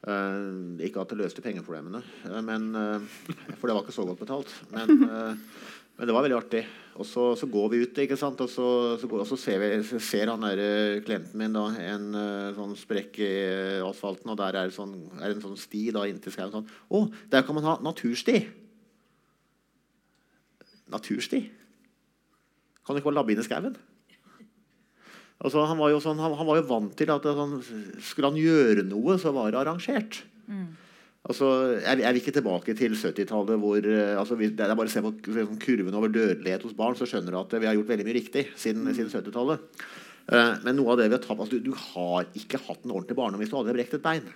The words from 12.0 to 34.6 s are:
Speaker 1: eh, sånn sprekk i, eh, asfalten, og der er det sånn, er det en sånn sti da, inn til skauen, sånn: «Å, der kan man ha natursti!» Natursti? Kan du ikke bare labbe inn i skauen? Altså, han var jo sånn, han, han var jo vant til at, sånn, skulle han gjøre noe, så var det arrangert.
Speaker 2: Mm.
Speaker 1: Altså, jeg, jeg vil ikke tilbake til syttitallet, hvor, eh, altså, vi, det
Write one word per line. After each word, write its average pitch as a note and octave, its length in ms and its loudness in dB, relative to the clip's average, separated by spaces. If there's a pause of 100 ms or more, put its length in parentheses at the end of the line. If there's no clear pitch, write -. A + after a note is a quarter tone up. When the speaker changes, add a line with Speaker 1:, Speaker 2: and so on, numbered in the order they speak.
Speaker 1:
eh, G2+ 400 -4
sånn G2+ 240 -8
sprekk G2+ 400 -6
i, G#2 100 0 (140)
eh, F#2+ 400 -2
asfalten, G2 480 -6
og G#2+ 80 -6
der F#2+ 160 -2
er F#2+ 160 -2
det - 60 -14
sånn, G2 180 -10 (240)
er F#2+ 80 -4
det G#2 80 0
en G#2 140 -10
sånn G2 100 -12
sti G#2 320 -6
da, G#2 160 -2
inn F#2 160 -8
til F#2+ 80 -10
skauen, G2 240 -8
sånn: G#2+ 160 -10 (240)
«Å, G#3+ 80 6 (260)
der C3 140 6
kan C#3+ 160 -2
man D3+ 80 0
ha D#3+ 160 2
natursti!» C3 560 2 (2500)
Natursti? - 540 -2 (1400)
Kan C#3 100 -2
du C#3+ 60 0
ikke D3 100 2
bare D3 80 2
labbe A2 160 4
inn A2 80 0
i - 20 -4
skauen? A3+ 300 -4 (1600)
Altså, C#3+ 240 2
han D#3+ 160 2
var D3+ 140 6
jo D3 100 4
sånn, D#3 160 0
han, D#3+ 160 0
han D#3+ 140 -2
var D3+ 100 8
jo D#3 80 2
vant A2 320 0
til D3+ 140 4
at, C#3+ 100 0
sånn, D3 360 0 (440)
skulle - 240 0
han D3+ 140 2
gjøre C3+ 420 8
noe, A2 380 2
så D#3+ 100 2
var A2+ 220 0
det B2+ 80 2
arrangert. F3 560 -2 (320)
Speaker 2:
Mm. G3 160 -6 (600)
Speaker 1:
Altså, C3+ 220 2 (360)
jeg, C3 160 2
jeg A#2+ 140 4
vil B2 80 2
ikke A2+ 160 -4
tilbake G#2+ 420 0
til A#2 160 4
syttitallet, G#2+ 640 0
hvor, G#2 240 4
eh, G#2 320 4
altså, A2 240 0
vi, G#2+ 160 2
det A2 80 -2